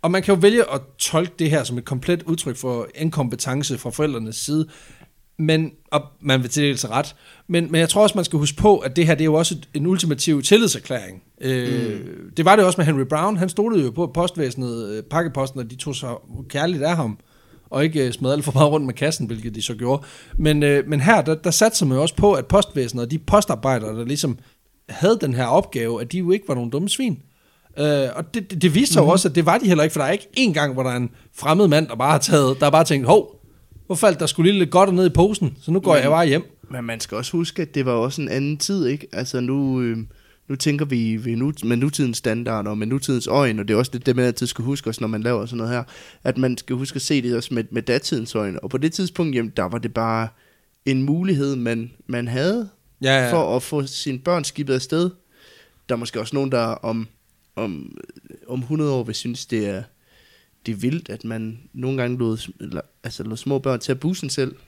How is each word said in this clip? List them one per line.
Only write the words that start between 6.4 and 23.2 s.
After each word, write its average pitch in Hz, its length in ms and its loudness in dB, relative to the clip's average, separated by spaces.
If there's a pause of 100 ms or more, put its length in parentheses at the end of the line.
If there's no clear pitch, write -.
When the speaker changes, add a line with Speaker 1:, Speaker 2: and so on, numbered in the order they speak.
Speaker 1:
vil 123 80 -4
tildele 143 280 0
sig 113 120 -6
ret. 127 260 -4 (320)
Men, 170 240 0
men 160 80 4
jeg 165 100 2
tror 208 140 4
også, 208 140 4
man 175 80 0
skal 160 140 0
huske 143 180 -2
på, 208 200 6
at 131 180 -4
det 170 100 4
her, 160 100 6
det 147 60 -2
er 160 40 2
jo 156 80 4
også 165 220 2
et, - 180 -14
en 147 140 -2
ultimativ 160 540 2
tillidserklæring. 123 800 2 (200)
Øh, 123 580 -2
Speaker 2:
Mm. 85 380 -16
Speaker 1:
det 160 80 0
var 190 100 8
det 208 100 6
også 185 120 2
med 170 80 2
Henry 143 240 2
Brown. 175 280 0
Han 180 120 0
stolede 208 340 2
jo 123 80 0
på, 160 120 -2
at 131 100 -4
postvæsenet, 127 760 -4
øh, 107 140 -8
pakkeposten, 143 560 -2
og 113 120 -10
de 127 40 -18
tog 131 200 -8
så 123 220 -8 (320)
kærligt 151 340 -2
af 170 120 2
ham, 113 220 -2 (520)
og 135 140 0
ikke, 156 240 0
øh, 120 60 -4
smed 131 180 -2
alt 147 140 0
for 147 60 -2
meget 147 200 6
rundt 151 140 0
med 123 80 -4
kassen, 143 340 -4
hvilket 110 280 -8
de 107 60 -8
så 117 140 -6
gjorde. 123 280 -2 (340)
Men, 151 260 2
øh, 143 260 2
men 147 120 0
her, 196 200 4
der, 156 140 0
der 160 160 -2
satte 214 340 2
man 131 100 2
jo 131 60 2
også 160 140 -2
på, 208 180 4
at 131 120 0
postvæsenet 127 600 0
og 120 60 -8
de 156 80 -4
postarbejdere, 127 800 0